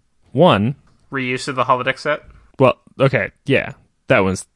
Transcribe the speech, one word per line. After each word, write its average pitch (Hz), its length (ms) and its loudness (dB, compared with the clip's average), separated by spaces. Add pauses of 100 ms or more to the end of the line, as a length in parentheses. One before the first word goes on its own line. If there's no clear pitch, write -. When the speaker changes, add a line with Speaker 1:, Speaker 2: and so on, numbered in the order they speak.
(320)
Speaker 1:
One. 120 440 2 (360)
Speaker 2:
Reuse 127 380 -6
of 131 80 -6
the 123 80 -2
holodeck 127 340 -2
set? 151 240 -6 (340)
Speaker 1:
Well, 123 220 2 (180)
okay, 113 340 0 (140)
yeah. 117 280 -2 (340)
That 127 120 2
was 95 260 -2 (100)